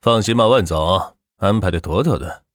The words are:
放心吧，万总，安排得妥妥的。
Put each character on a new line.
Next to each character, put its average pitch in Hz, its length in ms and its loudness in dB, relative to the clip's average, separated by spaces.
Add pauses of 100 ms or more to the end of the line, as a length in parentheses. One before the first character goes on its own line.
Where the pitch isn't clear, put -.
放 117 180 2
心 113 160 0
吧， 110 100 4
万 120 160 4
总， 82 540 -2 (200)
安 104 220 0
排 95 120 -2
得 85 100 -4
妥 95 220 -4
妥 151 120 0
的。 85 400 -10